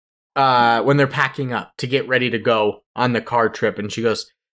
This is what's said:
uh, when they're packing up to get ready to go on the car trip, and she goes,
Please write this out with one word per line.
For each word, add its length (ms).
uh, 480
when 140
they're 100
packing 460
up 240
to 100
get 200
ready 220
to 100
go 440
on 180
the 80
car 280
trip, 300
and 120
she 100
goes, 300